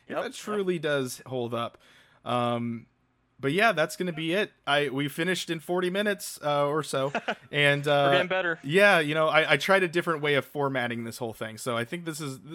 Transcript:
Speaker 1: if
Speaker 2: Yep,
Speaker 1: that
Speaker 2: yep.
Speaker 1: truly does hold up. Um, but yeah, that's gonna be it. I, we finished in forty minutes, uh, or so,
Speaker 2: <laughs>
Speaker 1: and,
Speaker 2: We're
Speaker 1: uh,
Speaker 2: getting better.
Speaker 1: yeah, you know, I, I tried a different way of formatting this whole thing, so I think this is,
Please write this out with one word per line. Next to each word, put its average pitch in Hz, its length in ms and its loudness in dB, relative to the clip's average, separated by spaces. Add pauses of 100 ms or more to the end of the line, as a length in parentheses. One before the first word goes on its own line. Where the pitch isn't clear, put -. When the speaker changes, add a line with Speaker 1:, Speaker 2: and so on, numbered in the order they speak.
Speaker 1:
if - 40 -18
Speaker 2:
Yep, - 80 -8
Speaker 1:
that - 60 -4
Speaker 2:
yep. - 100 -10
Speaker 1:
truly 190 440 -4
does 143 480 -2
hold 120 260 -6
up. 117 260 -6 (460)
Um, 120 600 -2 (540)
but 139 120 0
yeah, 208 200 4
that's 160 240 0
gonna 180 160 -4
be 160 200 -4
it. 202 200 0 (140)
I, 147 240 4
we 139 180 -2
finished 175 420 -2
in 165 100 -4
forty 180 300 -2
minutes, 202 520 -4
uh, 143 260 2
or 151 140 0
so, 139 300 -2 (200)
Speaker 2:
<laughs> - 200 -12
Speaker 1:
and, 143 320 4
Speaker 2:
We're 147 80 2
Speaker 1:
uh, 143 200 4
Speaker 2:
getting 143 160 2
better. 180 340 -2
Speaker 1:
yeah, 185 380 6
you 147 140 0
know, 160 140 2
I, 151 260 4
I - 20 8
tried 190 260 4
a 180 60 2
different 165 340 -2
way 147 120 2
of 135 120 2
formatting 123 580 -2
this 113 140 -10
whole 113 160 -6
thing, 110 240 -10
so 120 180 -4
I 117 80 -2
think 175 200 -8
this 160 160 -8
is, 135 180 -8 (160)